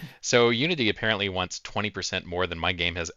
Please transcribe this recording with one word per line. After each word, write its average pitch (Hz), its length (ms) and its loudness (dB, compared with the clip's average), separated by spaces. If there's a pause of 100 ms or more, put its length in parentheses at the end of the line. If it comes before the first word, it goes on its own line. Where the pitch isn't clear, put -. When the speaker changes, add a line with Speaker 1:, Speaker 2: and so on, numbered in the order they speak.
Speaker 1:
<laughs> - 140 -20
Speaker 2:
"So 120 280 6
Unity 131 380 2
apparently 101 400 0
wants 92 320 -2
twenty 104 300 -4
percent 92 340 -4
more 90 220 0
than 85 120 -6
my 85 140 2
game 85 220 -2
has 85 220 -4